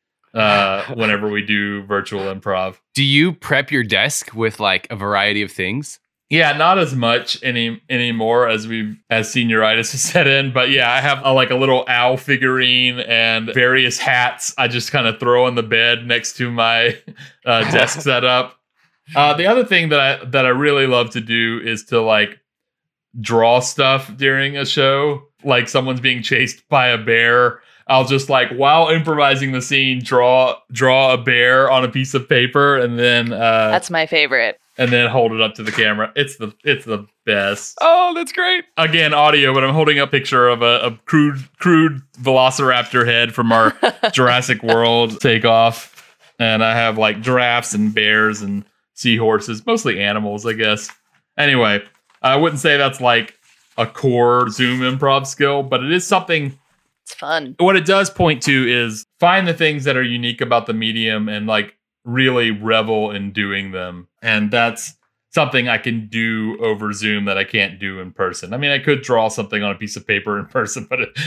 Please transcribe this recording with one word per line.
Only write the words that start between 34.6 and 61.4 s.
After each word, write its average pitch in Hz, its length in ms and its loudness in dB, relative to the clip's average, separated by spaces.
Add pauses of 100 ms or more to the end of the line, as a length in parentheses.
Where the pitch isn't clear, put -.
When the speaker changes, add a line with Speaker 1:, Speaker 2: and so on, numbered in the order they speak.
Speaker 1:
and 123 160 0
then 120 160 2
hold 117 240 0
it 110 80 -2
up 110 140 -2
to 113 80 -14
the 107 100 -6
camera. 107 420 0
It's 139 220 -4
the, 107 160 -12 (120)
it's 143 200 -2
the 104 220 -6 (180)
best. 101 560 -4
Speaker 2:
Oh, 349 340 4
that's 339 180 -8
great. 359 320 -2 (120)
Speaker 1:
Again, 156 380 0
audio, 147 400 4
but 135 100 2
I'm 135 100 2
holding 151 240 2
a 139 80 2
picture 135 420 2
of 120 120 2
a, 120 200 4
a 117 260 -4
crude, 147 320 2 (200)
crude 160 440 2 (180)
velociraptor 131 840 2
head 117 280 2
from 117 180 0
our 110 220 6 (200)
Speaker 4:
<laughs> - 180 -2
Speaker 1:
Jurassic 123 500 2
World 117 580 2
takeoff. 113 720 2 (440)
And 110 240 0
I 113 120 2
have, 113 240 0
like, 107 240 0
giraffes 120 520 0
and 107 200 0
bears 107 480 2
and 101 220 -6 (300)
seahorses, 110 720 0
mostly 220 360 -2
animals, 104 440 -4
I 113 80 -4
guess. 107 380 -2 (480)
Anyway, 120 440 2 (380)
I 131 160 2
wouldn't 151 240 0
say 147 160 2
that's, 135 240 0
like, 117 380 0 (400)
a 113 80 0
core 120 640 2
Zoom 127 300 -2
improv 135 460 0
skill, 139 360 -2
but 131 200 -4
it 139 100 -4
is 180 140 -2
something. 165 500 -2 (480)
Speaker 4:
It's - 100 -20
fun. 147 440 -8
Speaker 1:
What 185 180 4
it 165 100 0
does 180 240 2
point 156 320 0
to 131 260 0
is 117 360 -2 (140)
find 180 300 2
the 165 60 0
things 151 300 -2
that 135 120 0
are 127 60 0
unique 120 380 -4
about 117 260 0
the 117 80 -4
medium 110 540 -2
and, 104 200 -6